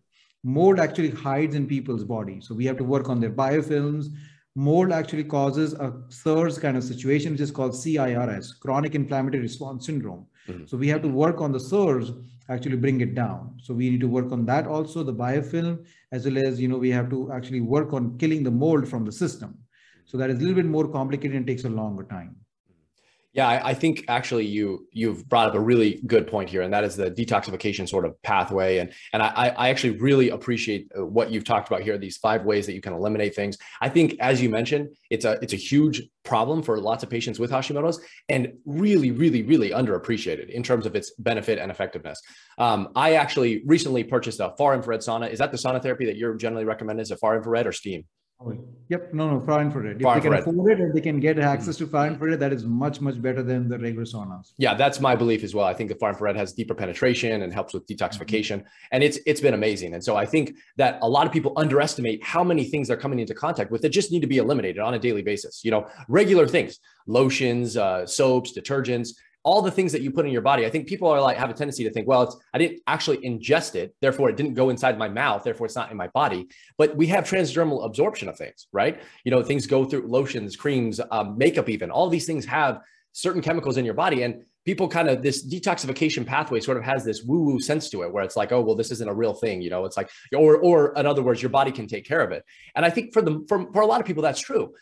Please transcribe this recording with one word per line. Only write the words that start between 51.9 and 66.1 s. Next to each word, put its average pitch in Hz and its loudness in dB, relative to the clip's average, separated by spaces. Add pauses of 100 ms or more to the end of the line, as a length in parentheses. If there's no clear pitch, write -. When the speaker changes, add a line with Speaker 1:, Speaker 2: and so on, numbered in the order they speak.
Speaker 1:
far 151 2
infrared, 156 -2
that 139 0
is 117 -4
much, 127 -2
much 131 -4
better 127 -2
than 123 -2
the 120 -4
regular 117 -6
saunas. 101 -12
Speaker 2:
Yeah, 123 4
that's 135 2
my 131 4
belief 113 2
as 104 -6
well. 101 2
I 90 0
think 107 -4
the 98 -6
far 107 0
infrared 101 -2
has 95 -4
deeper 110 -4
penetration 113 -2
and 87 -8
helps 95 -6
with 92 -8
detoxification. 104 -4
Speaker 1:
Mm-hmm. 98 -12 (260)
Speaker 2:
And 131 4
it's, 147 2
it's 151 2
been 135 4
amazing. 101 -2
And 90 -10
so 110 0
I 104 2
think 151 0 (220)
that 127 2
a 113 2
lot 143 4
of 139 -4
people 143 0
underestimate 135 0
how 170 0
many 165 2
things 139 -4
they're 117 0
coming 139 -4
into 110 -6
contact 147 -2
with 117 -2
that 226 4
just 196 0
need 170 2
to - 0
be 131 2
eliminated 113 2
on 117 0
a 110 -2
daily 107 0
basis. 101 -6
You 113 -2
know, 107 2 (200)
regular 180 6